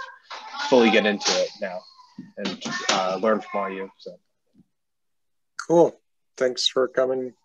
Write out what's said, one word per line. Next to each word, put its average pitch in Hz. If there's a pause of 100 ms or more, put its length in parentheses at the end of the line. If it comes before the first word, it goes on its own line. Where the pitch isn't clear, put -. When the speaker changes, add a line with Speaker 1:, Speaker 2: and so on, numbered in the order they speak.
(680)
Speaker 1:
fully 117
get 101
into 104
it 92 (120)
now 92 (580)
and, 98 (280)
uh, 95
learn 107
from -
all 98
you. 95 (100)
So. 87 (1500)
Speaker 2:
Cool. 160 (380)
Thanks 127
for 127
coming, 131 (120)